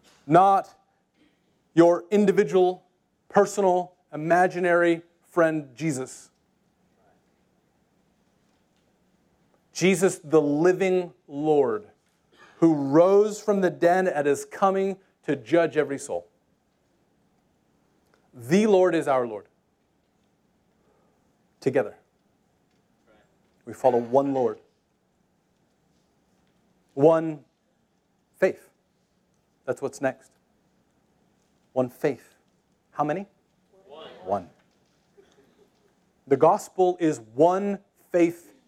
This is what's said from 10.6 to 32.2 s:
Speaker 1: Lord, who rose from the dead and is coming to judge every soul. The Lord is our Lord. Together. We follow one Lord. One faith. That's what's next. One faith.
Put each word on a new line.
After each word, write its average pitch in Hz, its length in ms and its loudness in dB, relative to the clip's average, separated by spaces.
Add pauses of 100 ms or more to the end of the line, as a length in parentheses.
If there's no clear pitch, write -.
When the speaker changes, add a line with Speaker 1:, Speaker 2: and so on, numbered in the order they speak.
Speaker 1:
Lord, 143 580 -2 (720)
who 165 160 4
rose 185 680 2
from 202 200 -2
the 180 80 0
dead 170 400 0
and 147 180 -4
is 139 200 -2
coming 196 500 -2 (280)
to 147 120 -4
judge 156 400 -2
every 139 220 -4
soul. 87 280 -10 (2000)
The 143 340 0
Lord 185 280 4
is 151 120 -2
our 131 200 0
Lord. 104 200 -12 (2250)
Together. 127 340 -4 (1700)
We 117 80 -14
follow 123 240 0
one 135 340 -2
Lord. 120 280 -4 (2250)
One 160 460 2 (1000)
faith. - 320 -4 (960)
That's 127 160 -6
what's 131 180 -12
next. 131 300 -8 (1400)
One 127 180 -2
faith. - 460 -8 (560)